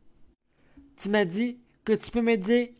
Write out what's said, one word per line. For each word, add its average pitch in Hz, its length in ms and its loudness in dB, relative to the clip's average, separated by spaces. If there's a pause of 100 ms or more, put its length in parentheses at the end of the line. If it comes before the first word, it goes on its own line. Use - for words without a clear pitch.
(1000)
Tu 196 100 -8
m'as 208 160 2
dit 233 340 -4 (260)
que 220 80 0
tu - 180 -4
peux 240 100 -2
m'aider 233 600 2